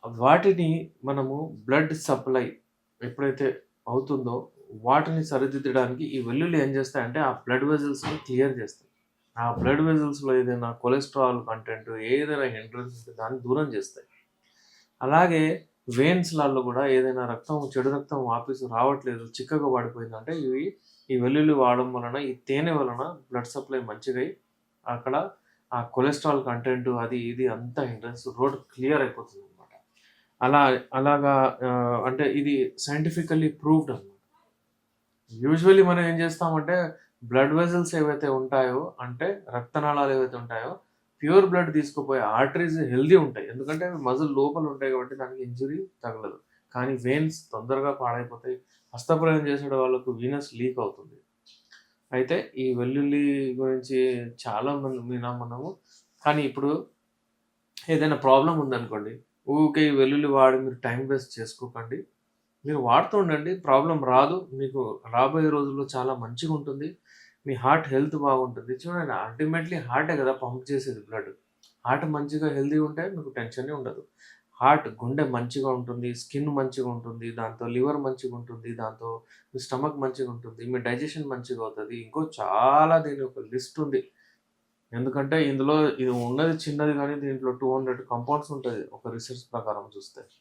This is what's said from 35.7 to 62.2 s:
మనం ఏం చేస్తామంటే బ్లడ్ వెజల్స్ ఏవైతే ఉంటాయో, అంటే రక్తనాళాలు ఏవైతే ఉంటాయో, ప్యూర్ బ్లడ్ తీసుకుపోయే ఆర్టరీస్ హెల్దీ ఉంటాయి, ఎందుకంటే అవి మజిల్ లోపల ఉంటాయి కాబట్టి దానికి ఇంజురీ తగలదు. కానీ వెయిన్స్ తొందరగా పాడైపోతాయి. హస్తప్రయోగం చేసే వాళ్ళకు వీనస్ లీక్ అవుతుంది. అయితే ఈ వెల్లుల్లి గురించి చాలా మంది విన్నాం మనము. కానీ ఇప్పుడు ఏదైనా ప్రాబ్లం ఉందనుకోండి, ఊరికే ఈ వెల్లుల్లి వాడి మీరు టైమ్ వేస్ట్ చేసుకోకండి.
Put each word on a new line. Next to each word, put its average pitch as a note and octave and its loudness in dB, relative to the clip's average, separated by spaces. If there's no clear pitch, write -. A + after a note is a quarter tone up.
మనం F3 4
ఏం E3 0
చేస్తామంటే D#3+ 0
బ్లడ్ C3+ 6
వెజల్స్ F3 2
ఏవైతే D3+ 0
ఉంటాయో, C3 2
అంటే B2 -6
రక్తనాళాలు C#3+ 0
ఏవైతే B2+ -2
ఉంటాయో, A#2 -8
ప్యూర్ F#3+ 6
బ్లడ్ F3 2
తీసుకుపోయే C3+ -2
ఆర్టరీస్ D#3+ 2
హెల్దీ D3 6
ఉంటాయి, A2+ -6
ఎందుకంటే D3 -4
అవి E3+ -8
మజిల్ C#3+ 0
లోపల D3+ 0
ఉంటాయి C3+ -4
కాబట్టి B2+ -6
దానికి C3 -10
ఇంజురీ C3+ -6
తగలదు. A2 -10
కానీ B2+ -2
వెయిన్స్ D#3 0
తొందరగా C3+ -2
పాడైపోతాయి. A#2+ -6
హస్తప్రయోగం D#3 2
చేసే C#3+ -2
వాళ్ళకు B2+ 0
వీనస్ C#3+ -4
లీక్ B2+ -2
అవుతుంది. F#2+ -10
అయితే C3 2
ఈ B2+ 0
వెల్లుల్లి C#3+ 2
గురించి C3 0
చాలా A#2+ -2
మంది C3 -4
విన్నాం B2 -4
మనము. B2 -10
కానీ D3+ 4
ఇప్పుడు C#3+ -2
ఏదైనా D#3 2
ప్రాబ్లం C#3 8
ఉందనుకోండి, A#2 -4
ఊరికే D3+ 4
ఈ C#3+ 2
వెల్లుల్లి C#3+ 4
వాడి C3 8
మీరు B2+ -6
టైమ్ B2 -2
వేస్ట్ C3+ -2
చేసుకోకండి. A#2 -10